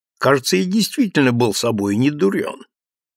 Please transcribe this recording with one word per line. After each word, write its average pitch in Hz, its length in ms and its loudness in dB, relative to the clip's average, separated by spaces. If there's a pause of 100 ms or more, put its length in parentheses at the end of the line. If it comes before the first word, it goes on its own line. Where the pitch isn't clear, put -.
(180)
Кажется, 135 380 0
я 190 80 0
действительно 185 680 0
был 120 220 0
собой 101 420 -2
не 131 140 2
дурен. 180 540 -2 (520)